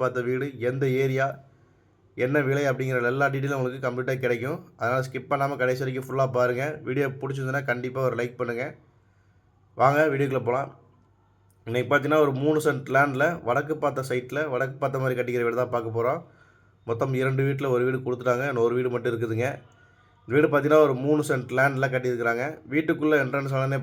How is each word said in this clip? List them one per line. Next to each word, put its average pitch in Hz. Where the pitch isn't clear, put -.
பார்த்த 120
வீடு, 131
எந்த 135
ஏரியா, 135
என்ன 139
விலை 139
அப்படிங்கிற 127
எல்லா 135
டீட்டெயிலும் 139
உங்களுக்கு 131
கம்ப்ளீட்டா 127
கிடைக்கும். 123
அதனால 127
ஸ்கிப் -
பண்ணாம 139
கடைசி 127
வரைக்கும் 131
ஃபுல்லா 135
பாருங்க. 123
வீடியோ 135
பிடிச்சிருந்ததுன்னா 135
கண்டிப்பா 123
ஒரு 117
லைக் 120
பண்ணுங்க. 120
வாங்க 143
வீடியோக்குள்ள 135
போலாம். 131
இன்னைக்கு 117
பார்த்தீங்கன்னா 143
ஒரு 139
மூணு 151
சென்ட் 131
லேண்ட்ல 139
வடக்கு 147
பார்த்த 135
சைட்ல 127
வடக்கு 135
பார்த்த 135
மாதிரி 131
கட்டிக்கிற 120
வீடு 117
தான் 117
பார்க்க 113
போறோம். 127
மொத்தம் 135
இரண்டு 135
வீட்ல 139
ஒரு 123
வீடு 131
கொடுத்துட்டாங்க, 123
இன்னும் 120
ஒரு 120
வீடு 127
மட்டும் 117
இருக்குதுங்க. 113
இந்த 117
வீடு 151
பார்த்தீங்கன்னா 147
ஒரு 131
மூணு 147
சென்ட் 123
லேண்ட்ல 135
கட்டியிருக்கிறாங்க. 120
வீட்டுக்குள்ள 151
என்ட்ரன்ஸ் 135
ஆனோடனே 135